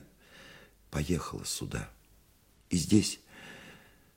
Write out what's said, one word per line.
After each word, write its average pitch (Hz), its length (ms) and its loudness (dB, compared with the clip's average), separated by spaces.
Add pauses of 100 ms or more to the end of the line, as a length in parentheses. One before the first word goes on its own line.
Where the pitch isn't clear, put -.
(920)
поехала 73 520 -2
сюда. - 460 -6 (800)
И 90 80 4
здесь 95 420 6 (960)